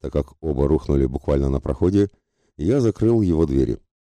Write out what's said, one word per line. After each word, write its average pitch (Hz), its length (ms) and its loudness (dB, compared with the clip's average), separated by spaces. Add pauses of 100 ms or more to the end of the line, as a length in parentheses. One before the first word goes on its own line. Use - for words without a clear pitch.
так 69 120 -12
как 71 280 -4
оба 69 280 -2
рухнули 69 380 0
буквально 69 420 -2
на 67 120 -2
проходе, 95 500 0 (480)
я 104 220 0
закрыл 113 420 2
его 82 240 2
двери, 65 320 0 (300)